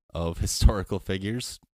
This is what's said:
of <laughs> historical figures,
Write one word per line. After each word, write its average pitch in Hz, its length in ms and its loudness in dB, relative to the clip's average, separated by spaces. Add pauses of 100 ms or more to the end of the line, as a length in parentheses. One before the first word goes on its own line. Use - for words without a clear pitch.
(120)
of 82 260 -4
<laughs> - 20 -6
historical 95 600 4
figures, 101 600 -6 (200)